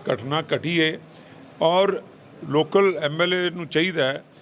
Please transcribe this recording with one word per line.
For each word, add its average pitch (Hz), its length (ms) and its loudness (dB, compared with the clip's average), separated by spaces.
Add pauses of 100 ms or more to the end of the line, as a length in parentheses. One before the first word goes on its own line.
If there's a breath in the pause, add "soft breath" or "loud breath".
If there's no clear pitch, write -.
(120)
ਘਟਨਾ 135 300 -4 (120)
ਘਟੀ 165 260 -2
ਹੈ। 160 180 0 (640 loud breath)
ਔਰ 185 400 2 (460)
ਲੋਕਲ 156 540 2
ਐਮ 151 200 0
ਐਲ 180 120 0
ਏ 180 160 0
ਨੂੰ 170 160 -10
ਚਾਹੀਦਾ 165 380 0
ਹੈ 135 200 -2 (180 loud breath)